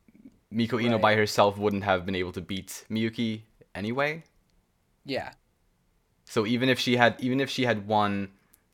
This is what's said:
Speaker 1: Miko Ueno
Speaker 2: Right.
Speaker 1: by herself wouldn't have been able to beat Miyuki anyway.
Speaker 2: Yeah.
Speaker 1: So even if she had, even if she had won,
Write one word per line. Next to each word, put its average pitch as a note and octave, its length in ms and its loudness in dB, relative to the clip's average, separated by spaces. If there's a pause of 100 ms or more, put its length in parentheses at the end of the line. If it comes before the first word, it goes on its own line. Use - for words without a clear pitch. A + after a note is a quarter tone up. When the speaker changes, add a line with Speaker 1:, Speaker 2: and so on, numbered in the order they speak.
(500)
Speaker 1:
Miko A2+ 280 0
Ueno A#2 140 2
Speaker 2:
Right. G#2+ 100 2
Speaker 1:
by G#2+ 120 4
herself G#2 440 4
wouldn't G2+ 260 0
have F#2 220 2
been F#2+ 80 -4
able F2+ 180 -4
to F#2+ 80 -8
beat F#2 500 -10
Miyuki A2 520 -4 (320)
anyway. C#3 500 -4 (800)
Speaker 2:
Yeah. C3 280 -8 (920)
Speaker 1:
So G#2+ 220 -2
even A#2+ 220 2
if B2+ 100 2
she A#2+ 180 0
had, A#2+ 240 6
even B2+ 200 0
if C3 100 -2
she B2+ 140 -2
had A2 220 0
won, G2+ 460 0 (420)